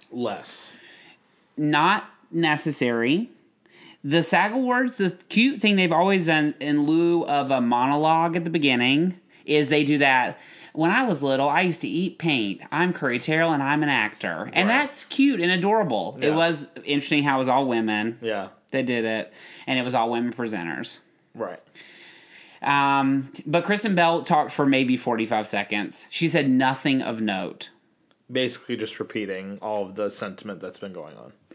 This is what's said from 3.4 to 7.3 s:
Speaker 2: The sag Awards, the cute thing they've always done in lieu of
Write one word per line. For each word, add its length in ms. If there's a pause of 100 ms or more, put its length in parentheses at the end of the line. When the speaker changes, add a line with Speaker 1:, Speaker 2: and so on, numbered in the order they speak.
Speaker 2:
The 200
sag 300
Awards, 440
the 140 (180)
cute 320
thing 160
they've 160
always 340
done 340
in 240
lieu 420
of 240